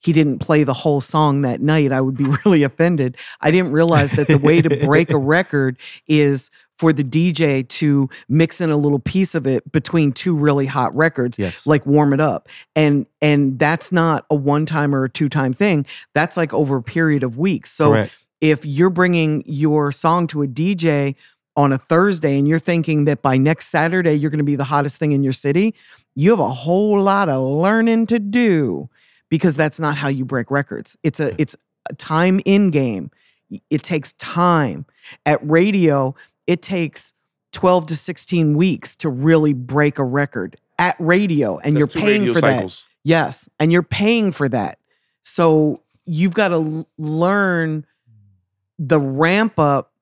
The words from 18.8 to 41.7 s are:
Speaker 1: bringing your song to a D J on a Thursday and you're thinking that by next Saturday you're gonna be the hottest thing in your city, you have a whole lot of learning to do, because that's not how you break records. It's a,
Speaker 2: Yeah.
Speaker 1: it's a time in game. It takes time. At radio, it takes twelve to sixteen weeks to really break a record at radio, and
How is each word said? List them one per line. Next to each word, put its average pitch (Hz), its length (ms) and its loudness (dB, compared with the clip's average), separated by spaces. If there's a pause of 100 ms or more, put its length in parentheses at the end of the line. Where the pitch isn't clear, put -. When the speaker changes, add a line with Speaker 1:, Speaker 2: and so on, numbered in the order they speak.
Speaker 1:
bringing 170 560 0
your 147 460 0
song 170 360 0
to 151 140 -6
a 143 60 -2
D 156 260 -2
J 147 420 0 (400)
on 143 160 2
a 135 60 0
Thursday 160 600 0
and 143 80 2
you're 160 100 2
thinking 160 480 0
that 147 160 -2
by 131 160 2
next 151 300 0
Saturday 165 480 0
you're 147 160 -2
gonna 151 120 -2
be 143 120 0
the 135 80 -4
hottest 143 340 -2
thing 151 140 -2
in 139 100 0
your 131 120 0
city, 175 420 0 (400)
you 165 160 4
have 226 80 4
a 123 100 0
whole 180 500 0
lot 196 300 2
of 131 180 -2
learning 220 600 2
to 233 100 0
do, 190 720 0 (400)
because 165 260 2
that's 151 240 -2
not 151 180 -2
how 143 100 -4
you 135 180 -2
break 127 240 -4
records. - 540 -6
It's - 160 -2
a, 151 80 -2
Speaker 2:
Yeah. - 100 -6
Speaker 1:
it's - 180 -4 (360)
a - 20 -12
time 185 520 0
in 196 260 2
game. 120 400 -2 (580)
It 151 140 -2
takes 156 300 -6
time. 160 760 0 (400)
At 151 200 2
radio, 160 680 2 (320)
it 170 140 -2
takes 170 520 -8 (400)
twelve 180 320 2
to 160 100 -6
sixteen 156 600 -2
weeks 175 400 -2
to 160 120 -4
really 151 440 2
break 139 460 -2
a 139 40 -2
record 127 540 -4 (220)
at 175 200 0
radio, 160 600 0
and 147 160 0